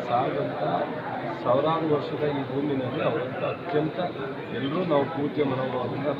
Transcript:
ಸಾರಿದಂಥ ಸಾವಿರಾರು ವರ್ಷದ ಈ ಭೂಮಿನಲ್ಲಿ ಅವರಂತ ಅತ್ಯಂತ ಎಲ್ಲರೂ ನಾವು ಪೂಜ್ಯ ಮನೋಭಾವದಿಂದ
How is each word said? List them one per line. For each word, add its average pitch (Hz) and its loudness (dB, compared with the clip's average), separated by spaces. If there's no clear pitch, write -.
ಸಾರಿದಂಥ 135 0
ಸಾವಿರಾರು 156 4
ವರ್ಷದ 143 0
ಈ - -2
ಭೂಮಿನಲ್ಲಿ 135 0
ಅವರಂತ 123 -2
ಅತ್ಯಂತ 151 0
ಎಲ್ಲರೂ 139 0
ನಾವು 143 6
ಪೂಜ್ಯ 143 0
ಮನೋಭಾವದಿಂದ 131 -2